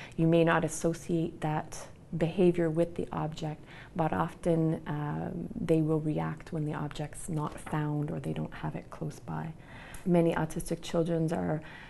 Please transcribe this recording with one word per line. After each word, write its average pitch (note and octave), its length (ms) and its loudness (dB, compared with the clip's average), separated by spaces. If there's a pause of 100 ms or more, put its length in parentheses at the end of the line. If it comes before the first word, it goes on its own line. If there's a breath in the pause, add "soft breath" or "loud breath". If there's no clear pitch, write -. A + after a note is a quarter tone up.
(160 loud breath)
You E3 120 4
may E3 180 8
not E3 180 6
associate E3 800 -2
that - 460 -4 (300)
behavior E3+ 540 4
with E3+ 240 2
the - 160 -4
object, D#3 520 -4 (320 loud breath)
but D#3+ 180 2
often, E3 720 2
um, D#3 600 -4 (120)
they E3 220 4
will D#3 180 2
react D#3 520 -2
when D#3 140 -2
the D3+ 80 -2
object's D3 560 -6
not D#3 300 -4
found D3+ 500 -2
or D#3+ 100 -6
they D#3 140 -4
don't D#3 200 -4
have D#3 220 -6
it - 140 -10
close - 300 -8
by. D#3+ 340 -6 (540 loud breath)
Many E3+ 260 6
autistic D#3+ 480 -2
children E3 500 0
are F3 300 0 (280 loud breath)